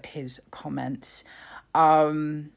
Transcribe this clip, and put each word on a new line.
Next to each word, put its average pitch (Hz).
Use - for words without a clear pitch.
his 131
comments. 135
Um, 151